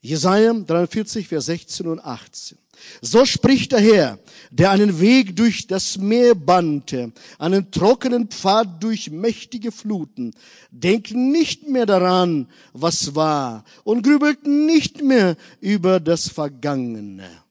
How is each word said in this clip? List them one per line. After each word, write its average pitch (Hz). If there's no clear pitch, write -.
Jesaja 185
dreiundvierzig, 180
Vers 156
sechzehn 170
und 160
achtzehn. -
So 220
spricht -
der 240
Herr, 190
der 160
einen 196
Weg 202
durch 220
das 190
Meer 226
bannte, 147
einen 185
trockenen 240
Pfad 190
durch 220
mächtige 220
Fluten. 147
Denkt 190
nicht 277
mehr 254
daran, 180
was 147
war, 143
und 214
grübelt 294
nicht 302
mehr 226
über 185
das 196
Vergangene. 120